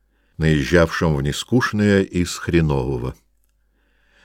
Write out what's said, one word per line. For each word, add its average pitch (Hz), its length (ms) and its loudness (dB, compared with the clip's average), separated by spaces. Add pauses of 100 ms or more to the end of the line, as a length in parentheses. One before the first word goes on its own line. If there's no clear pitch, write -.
(380)
наезжавшим 80 760 2
в 69 60 -4
Нескучное 101 800 0
из 90 360 -4
Хренового. 69 760 -2 (1120)